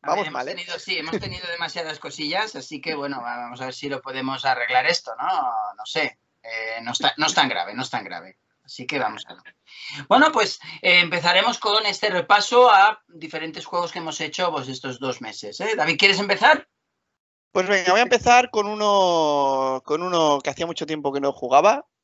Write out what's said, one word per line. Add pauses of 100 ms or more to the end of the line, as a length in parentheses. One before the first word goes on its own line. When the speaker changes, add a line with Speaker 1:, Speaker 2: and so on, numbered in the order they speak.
Speaker 1:
A
ver,
Speaker 2:
Vamos
Speaker 1:
hemos
Speaker 2:
mal,
¿eh?
Speaker 1:
tenido,
sí,
hemos
tenido
demasiadas
cosillas,
así
que
bueno,
va-,
vamos
a
ver
si
lo
podemos
arreglar
esto, (100)
¿no? (500)
No
sé, (240)
eh,
no
está,
no
es
tan
grave,
no
es
tan
grave. (240)
Así
que
vamos
a
ver. (520)
Bueno,
pues, (220)
eh,
empezaremos
con
este
repaso
a
diferentes
juegos
que
hemos
hecho,
pues,
estos
dos
meses,
¿eh?
David,
¿quieres
empezar? (840)
Speaker 2:
Pues
venga,
voy
a
empezar
con
uno,
con
uno
que
hacía
mucho
tiempo
que
no
jugaba (180)